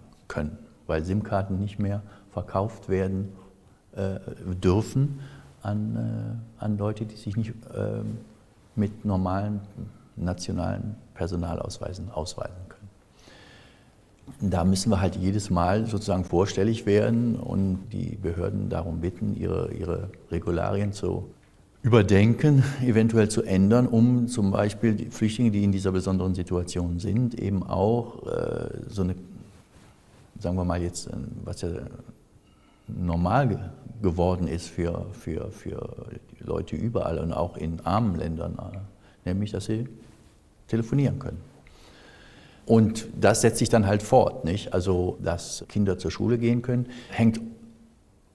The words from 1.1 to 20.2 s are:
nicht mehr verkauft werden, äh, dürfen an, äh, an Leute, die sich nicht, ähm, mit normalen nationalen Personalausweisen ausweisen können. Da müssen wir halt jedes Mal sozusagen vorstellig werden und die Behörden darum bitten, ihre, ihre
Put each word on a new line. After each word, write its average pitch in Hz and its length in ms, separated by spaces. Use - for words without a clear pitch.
nicht 101 200
mehr 101 220
verkauft - 580
werden, 95 400
äh, 95 260
dürfen 104 640
an, 110 800
äh, - 40
an 107 140
Leute, 107 280
die - 120
sich 101 180
nicht, 113 180
ähm, 53 440
mit - 280
normalen 98 560
nationalen 92 800
Personalausweisen 87 960
ausweisen - 460
können. - 200
Da 87 140
müssen 95 280
wir 92 100
halt 92 160
jedes 98 320
Mal 92 380
sozusagen 98 360
vorstellig 98 640
werden 113 500
und 95 560
die 92 240
Behörden 95 540
darum 85 320
bitten, 104 340
ihre, 87 380
ihre 87 360